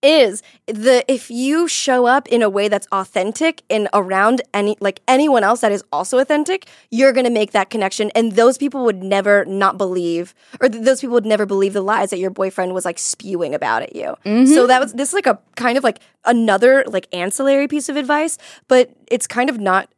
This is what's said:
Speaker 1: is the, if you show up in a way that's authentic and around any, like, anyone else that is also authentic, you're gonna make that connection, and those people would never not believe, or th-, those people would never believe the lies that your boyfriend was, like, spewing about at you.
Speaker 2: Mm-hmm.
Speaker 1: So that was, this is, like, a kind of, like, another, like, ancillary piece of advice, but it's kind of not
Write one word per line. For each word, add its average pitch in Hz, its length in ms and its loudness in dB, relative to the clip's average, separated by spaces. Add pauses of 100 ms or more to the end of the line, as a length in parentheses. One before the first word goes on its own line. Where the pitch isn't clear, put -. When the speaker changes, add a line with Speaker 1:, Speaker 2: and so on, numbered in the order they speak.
Speaker 1:
is 269 400 2 (240)
the, 233 460 2
if 240 180 -4
you 277 380 -2
show 254 380 0
up 269 220 2
in 240 120 2
a 214 80 2
way 202 200 -2
that's 202 220 -2
authentic 208 760 -4
and 208 240 -2
around 196 480 2 (140)
any, 208 260 -2
like, 196 260 -4
anyone 262 380 2
else 226 160 0
that 214 120 0
is 196 200 -6
also 185 260 -2
authentic, 302 480 -2 (240)
you're 262 220 4
gonna 254 160 0
make 214 240 -2
that 190 160 0
connection, 208 460 -4
and 226 180 0
those 233 240 4
people 277 300 -4
would 190 160 -2
never 196 420 2
not 190 320 -2
believe, 175 580 -4 (240)
or 247 120 2
th-, 226 140 -10
those 262 180 2
people 247 100 -6
would 233 140 2
never 214 180 0
believe 196 300 -2
the 202 80 -2
lies 202 260 -2
that 196 100 -6
your 185 120 -4
boyfriend 185 420 -4
was, 180 140 -4
like, 170 120 -6
spewing 170 560 -6
about 117 280 -2
at - 120 -14
you. - 300 -10
Speaker 2:
Mm-hmm. 226 220 2
Speaker 1:
So 269 220 6
that 254 120 4
was, 240 140 -6
this 277 160 -4
is, - 40 -8
like, 392 120 -2
a 359 120 0 (180)
kind 240 200 -2
of, 269 80 -2
like, - 140 0 (260)
another, 233 640 4
like, 196 260 -6
ancillary 277 560 0
piece 294 220 -6
of 277 60 -4
advice, 294 420 -2 (300)
but 254 200 4 (180)
it's - 200 -2
kind 254 240 -2
of 247 100 -6
not 190 380 0